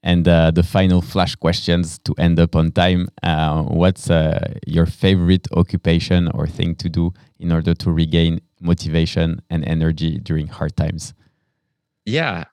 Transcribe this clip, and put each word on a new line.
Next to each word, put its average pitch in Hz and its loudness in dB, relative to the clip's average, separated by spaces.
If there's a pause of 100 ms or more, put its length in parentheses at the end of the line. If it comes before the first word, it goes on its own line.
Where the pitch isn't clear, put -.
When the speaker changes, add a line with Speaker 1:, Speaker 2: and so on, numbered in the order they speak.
Speaker 1:
And, 87 2
uh, 82 6
the 82 2
final 90 2
flash 90 -2
questions 85 -2
to - -6
end 85 2
up 85 2
on 80 2
time. 90 0 (140)
Uh, 78 0
what's, 87 0
uh, 78 0 (120)
your 85 2
favorite 92 2
occupation 85 0
or 76 -2
thing 85 -4
to - -6
do 85 -2 (280)
in 85 -4
order 82 0
to - -4
regain 82 2 (200)
motivation 82 -2
and 82 -4
energy 80 -2
during 78 -4
hard - -6
times? 80 -4 (920)
Speaker 2:
Yeah, 117 -4